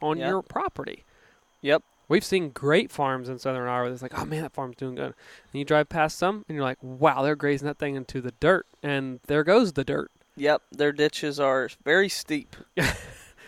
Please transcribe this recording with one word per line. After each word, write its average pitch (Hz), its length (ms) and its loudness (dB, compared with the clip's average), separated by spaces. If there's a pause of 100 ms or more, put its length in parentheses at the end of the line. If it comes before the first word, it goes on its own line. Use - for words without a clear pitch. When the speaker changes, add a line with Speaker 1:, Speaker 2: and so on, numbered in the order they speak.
Speaker 1:
on 156 160 0
Speaker 2:
Yep. 131 100 -2
Speaker 1:
your 190 140 0
property. - 600 -8 (560)
Speaker 2:
Yep. 143 220 2 (260)
Speaker 1:
We've 185 160 4
seen 175 260 0
great 151 400 2
farms 131 380 -2
in 131 100 -8
southern 127 300 -4
Iowa 123 220 0
that's 127 100 -8
like, 127 180 -10
"Oh, - 60 -4
man, 156 180 -6
that 147 100 -10
farm's 131 240 -8
doing 131 180 -8
good." 131 180 -6 (400)
And 135 60 -8
you 143 60 -4
drive 151 240 4
past 156 280 0
some, 202 320 -2
and 160 60 -8
you're 143 100 -4
like, 127 160 -4
"Wow, 131 420 2
they're 151 140 2
grazing 143 300 0
that 147 120 -6
thing 139 180 -4
into 131 240 -8
the 123 100 -6 (100)
dirt," 175 260 4 (160)
and 135 440 -4
there 147 180 2
goes 196 300 6
the 135 100 0
dirt. - 260 -4 (260)
Speaker 2:
Yep, 143 340 2
their 147 220 2
ditches 147 480 0
are 131 280 2 (160)
very 185 240 4
steep. - 460 -6 (220)
Speaker 1:
<laughs> 151 100 2 (600)